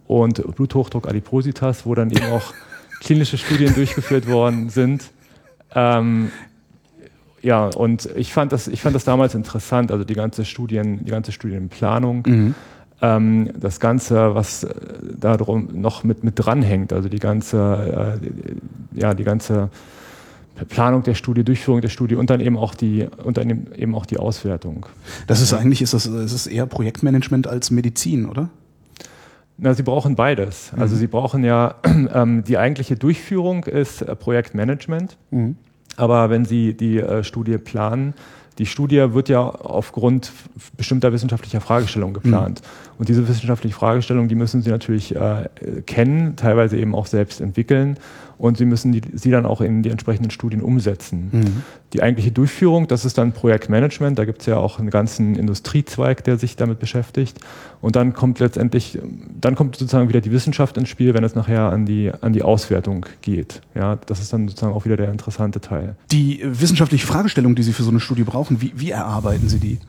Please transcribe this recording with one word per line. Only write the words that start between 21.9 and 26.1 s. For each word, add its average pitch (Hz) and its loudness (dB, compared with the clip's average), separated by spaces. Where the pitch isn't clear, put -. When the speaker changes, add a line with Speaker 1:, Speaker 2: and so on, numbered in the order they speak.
Speaker 1:
Studie 120 -2
und 123 2
dann 123 2
eben 120 2
auch 107 -2
die, 107 0
und 120 -4
dann 117 0
eben, 113 -4
eben 113 -2
auch 107 -6
die - -4
Auswertung. 92 -6
Speaker 2:
Das 120 2
ist 123 2
Speaker 1:
Ja. 113 2
Speaker 2:
eigentlich, 127 4
ist 120 0
das, 117 0
ist 113 -4